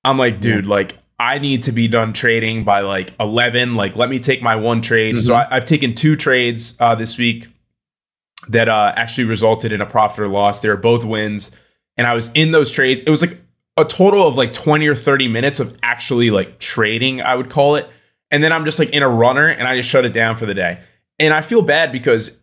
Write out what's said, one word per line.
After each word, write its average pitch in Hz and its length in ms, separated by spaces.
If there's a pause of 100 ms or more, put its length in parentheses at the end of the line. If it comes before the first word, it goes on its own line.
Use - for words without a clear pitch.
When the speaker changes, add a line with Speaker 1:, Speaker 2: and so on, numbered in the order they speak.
Speaker 1:
I'm 135 120
like, 120 240
"Dude, 104 240
Speaker 2:
Yeah. 98 60
Speaker 1:
like, 101 280 (200)
I 131 220
need 135 240
to 131 80
be 117 160
done 113 240
trading 113 500
by, 101 180
like, 98 380
eleven. 120 560
Like, 98 220
let 120 120
me 131 120
take 131 200
my 120 140
one 113 280
trade." 113 360
So 117 160
Speaker 2:
Mm-hmm. 117 180
Speaker 1:
I, 131 40
I've 123 100
taken 131 300
two 156 180
trades, 123 640
uh, 117 160
this 113 240
week 117 300 (1000)
that, 113 200
uh, 107 260
actually 117 300
resulted 110 480
in 104 80
a 104 60
profit 107 340
or 104 80
loss. 101 320
They 107 80
were 104 80
both 117 280
wins. 107 460 (460)
And 120 100
I 120 80
was 117 180
in 160 200
those 151 180
trades. 131 300
It - 100
was, 151 120
like, 175 140 (400)
a 156 80
total 196 440
of, 127 80
like, 120 160
twenty 151 340
or 147 80
thirty 135 320
minutes 120 320
of 117 240
actually, 120 480
like, 95 300
trading, 117 600
I 127 140
would 127 160
call 143 240
it. 147 140 (420)
And 147 140
then 160 80
I'm 160 120
just, 151 140
like, 151 120
in 143 120
a 139 60
runner 127 400
and 127 180
I 127 80
just 120 140
shut 131 160
it 117 80
down 113 240
for 113 100
the 101 80
day. 87 240 (400)
And 156 160
I 156 60
feel 233 200
bad 156 300
because 120 520